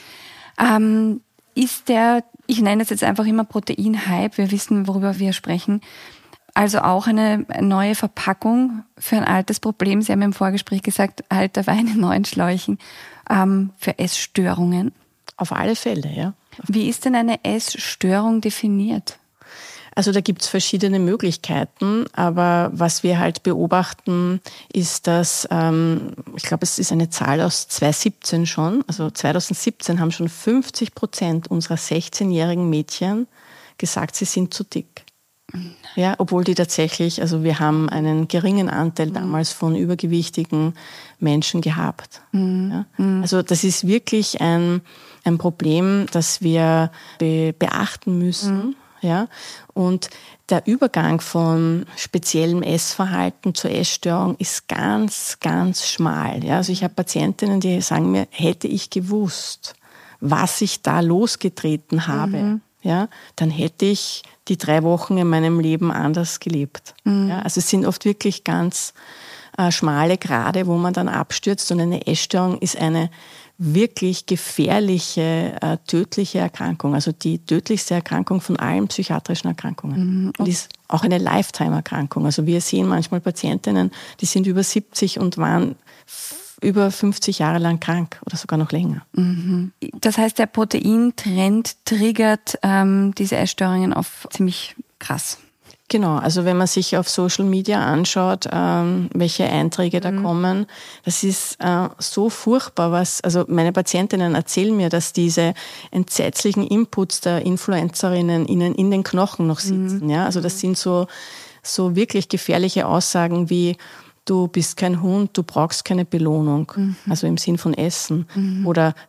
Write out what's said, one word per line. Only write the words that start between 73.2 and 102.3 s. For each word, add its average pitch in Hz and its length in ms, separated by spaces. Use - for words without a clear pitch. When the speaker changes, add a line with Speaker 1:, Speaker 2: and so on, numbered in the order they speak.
Speaker 2:
wirklich 185 680
gefährliche, 170 1400
äh, 160 240
tödliche 180 540
Erkrankung, 170 540
also 147 180
die 160 260
tödlichste 170 560
Erkrankung 175 480
von - 160
allen 185 300
psychiatrischen 170 600
Erkrankungen. 180 760
Speaker 1:
Mhm. 190 120
Speaker 2:
Und - 120
ist 180 200
auch - 160
eine 180 140
Lifetime-Erkrankung. 160 1080
Also 151 200
wir 170 140
sehen 185 280
manchmal 175 320
Patientinnen, 190 720
die 190 60
sind 190 200
über 190 160
siebzig - 580
und 180 180
waren 165 380
f-, - 580
über 202 280
fünfzig 202 480
Jahre 165 200
lang 170 200
krank 170 480
oder - 100
sogar - 220
noch 156 140
länger. 156 300
Speaker 1:
Mhm. 180 580
Das 220 180
heißt, 220 200
der 226 80
Proteintrend 214 1400
triggert, 214 800
ähm, 196 540
diese 196 200
Essstörungen 185 560
auf - 380
ziemlich - 440
krass. - 400
Speaker 2:
Genau, 190 280
also 170 300
wenn 180 100
man 185 100
sich 180 300
auf - 140
Social 180 340
Media 190 400
anschaut, 185 640
ähm, 175 640
welche 175 320
Einträge 170 560
da 180 100
Speaker 1:
Mhm. 196 120
Speaker 2:
kommen, 185 440
das - 180
ist, - 380
äh, 175 380
so 214 320